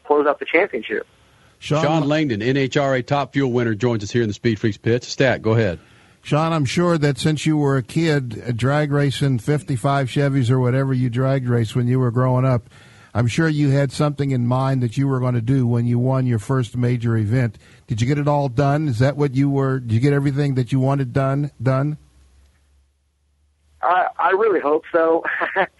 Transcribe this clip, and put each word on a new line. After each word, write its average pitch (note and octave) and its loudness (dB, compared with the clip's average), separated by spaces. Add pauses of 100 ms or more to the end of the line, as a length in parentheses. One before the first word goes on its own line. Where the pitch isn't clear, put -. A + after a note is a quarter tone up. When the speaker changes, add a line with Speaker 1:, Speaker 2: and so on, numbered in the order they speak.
Speaker 1:
close D3 2
out C3+ 0
the - -10
championship. D3 -6 (500)
Speaker 2:
Sean D3+ -2
Speaker 3:
Sean D3+ 0
Langdon, D3 -2
N B2+ 0
H C3+ -2
R C#3 0
A B2+ -2
Top C#3 -4
Fuel C#3 0
winner, A#2 0
joins A2+ -2
us G#2 -10
here A#2+ 2
in A2+ 0
the G#2 -4
Speed A2+ -2
Freaks G#2+ -2
pits. A#2+ -2
Stat, A2+ 0
go A2 2
ahead. G2+ 0 (420)
Speaker 2:
Sean, D#3+ 0
I'm D#3 0
sure F3 2
that C#3+ 0
since D#3 -2
you D#3 2
were C#3 2
a B2+ -2
kid, C#3 -2
uh, B2 -4
drag C#3 0
racing C#3 0
fifty-five C#3 -2
Chevys C3+ 0
or C3 2
whatever C3 0
you B2+ 0
drag C3 -2
raced A#2 0
when B2 0
you B2+ 2
were B2+ 0
growing B2+ 2
up, B2+ 0 (420)
I'm A#2+ 0
sure D#3+ 2
you D3 2
had C#3 2
something D3 -2
in B2 0
mind C3 0
that A2+ -4
you C#3 0
were C3+ 0
gonna B2 0
do B2+ 0
when A#2+ 0
you A#2+ 0
won C3 0
your A#2+ 0
first B2+ -2
major A#2+ 0
event. A2+ 0 (300)
Did A2 -2
you A#2+ 0
get C#3+ 0
it D3 0
all D3 0
done? C#3+ 2
Is A2+ 0
that C3 2
what C#3+ 0
you C#3 2
were, C3+ 0
did A#2+ -6
you A2 2
get C#3 4
everything C#3+ 0
that B2 -2
you C3+ 2
wanted C3 0
done, C#3 0 (100)
done? C3+ -2 (1800)
Speaker 1:
I, F3+ 2 (100)
I E3 0
really F#3+ 2
hope D3+ 0
so. E3 2 (320)
<laughs> F#3+ 0 (140)